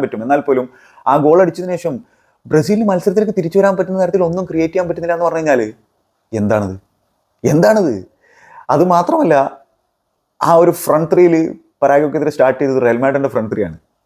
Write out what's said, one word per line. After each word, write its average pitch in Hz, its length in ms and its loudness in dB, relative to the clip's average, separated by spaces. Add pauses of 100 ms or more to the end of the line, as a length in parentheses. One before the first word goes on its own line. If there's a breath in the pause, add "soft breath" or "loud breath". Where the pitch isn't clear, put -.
പറ്റും. 113 220 -8
എന്നാൽ 143 200 0
പോലും 127 200 0 (440 soft breath)
ആ 135 40 4 (120)
ഗോൾ 160 180 6
അടിച്ചതിന് 180 320 -6
ശേഷം 160 200 -6 (560)
ബ്രസീലിന് 202 380 0
മത്സരത്തിലേക്ക് 196 480 -2
തിരിച്ചു 165 220 -2
വരാൻ 196 180 2
പറ്റുന്ന 185 240 -4
തരത്തിൽ 185 260 0
ഒന്നും 180 220 -4
ക്രിയേറ്റ് 165 240 -2
ചെയ്യാൻ 180 140 -2
പറ്റുന്നില്ല 170 280 -4
എന്ന് 170 120 -2
പറഞ്ഞു 160 140 -4
കഴിഞ്ഞാൽ 143 180 2 (800)
എന്താണത്? 104 340 -2 (800)
എന്താണത്? 185 420 2 (800 loud breath)
അത് 151 100 2 (100)
മാത്രമല്ല, 185 400 2 (1120)
ആ - 20 2 (120)
ഒരു 175 120 4 (100)
ഫ്രണ്ട് 156 280 0
ത്രീയിൽ 175 220 4 (480)
പരാഗ്വയ്ക്കെതിരെ 143 540 0
സ്റ്റാർട്ട് 131 260 2
ചെയ്തത് 135 240 0
റയൽ 117 160 0
മാഡ്രിഡിൻ്റെ 139 320 0
ഫ്രണ്ട് 110 200 -4
ത്രീ 107 140 -4
ആണ്. 80 100 -14 (280)